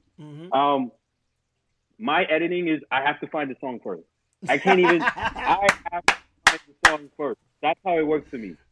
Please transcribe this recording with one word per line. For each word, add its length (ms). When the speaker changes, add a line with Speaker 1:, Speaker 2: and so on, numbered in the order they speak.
Speaker 1:
Mm-hmm. 320
Speaker 2:
Um, 380
my 260
editing 440
is 120
I 120
have 180
to 80
find 220
the 100
song 240
first. 180
I 100
can't 220
even, 220
Speaker 1:
<laughs> 0
Speaker 2:
I 640
have 140
to 80
find 200
the 220
song 280
first. 220
That's 220
how 140
it 80
works 240
for 80
me. 160